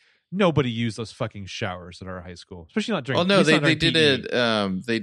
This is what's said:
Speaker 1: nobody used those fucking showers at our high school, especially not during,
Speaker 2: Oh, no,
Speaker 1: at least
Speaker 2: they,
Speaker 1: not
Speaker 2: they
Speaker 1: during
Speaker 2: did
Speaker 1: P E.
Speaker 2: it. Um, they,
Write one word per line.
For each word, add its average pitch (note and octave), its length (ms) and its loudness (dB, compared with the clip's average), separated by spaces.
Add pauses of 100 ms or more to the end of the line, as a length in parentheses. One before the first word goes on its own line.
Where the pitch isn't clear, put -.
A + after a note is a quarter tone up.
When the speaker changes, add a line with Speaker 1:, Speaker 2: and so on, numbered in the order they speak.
(300)
Speaker 1:
nobody E3 400 2
used A#2 280 -2
those A2 120 -8
fucking G#2 360 -8
showers F2+ 540 -8
at F#2 60 -14
our F#2 140 -10
high F2+ 140 -14
school, E2+ 340 -18
especially A3 240 -6
not D3+ 120 -4
during, C3+ 160 0
Speaker 2:
Oh, F3 40 2
no, G3 100 2
Speaker 1:
at G3 40 6
least D#3 100 6
Speaker 2:
they, D#3+ 60 8
Speaker 1:
not D3 80 2
Speaker 2:
they D3 120 4
Speaker 1:
during D#3+ 200 2
Speaker 2:
did D3 280 4
Speaker 1:
P - 40 -8
E. - 20 -8
Speaker 2:
it. - 60 -4
Um, G#2 520 0
they, A2+ 160 0